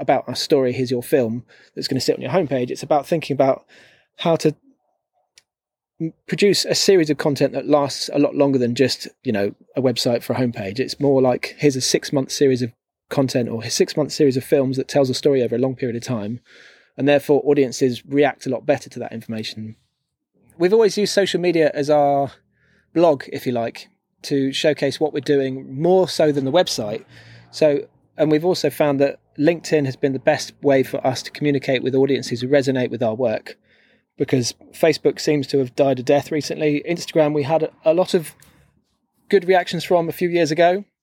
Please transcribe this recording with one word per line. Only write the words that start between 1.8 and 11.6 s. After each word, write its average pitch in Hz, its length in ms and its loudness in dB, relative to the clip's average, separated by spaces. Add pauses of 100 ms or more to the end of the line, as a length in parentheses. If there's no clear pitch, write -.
gonna 131 140 -2
sit - 160 0
on 131 40 -14
your 127 100 -6
homepage." 135 380 -2
It's - 140 -10
about 143 240 -2
thinking 156 280 -2
about 135 300 0 (520)
how - 180 0
to 151 180 0 (1500)
m-, 160 100 -4 (160)
produce 190 380 2
a 165 100 -2
series 175 340 4
of 143 80 0
content 143 360 0
that 131 160 -6
lasts 143 420 0
a 143 80 0
lot 147 160 2
longer 139 240 2
than 120 160 0
just, 127 320 0 (160)
you 127 80 -2
know, 101 240 -2 (220)
a 135 40 -2
website 123 420 0
for 123 100 -6
a - 20 -2
homepage. 117 420 -4
It's 127 220 -6
more 135 220 2
like, 127 360 -2
"Here's 143 200 2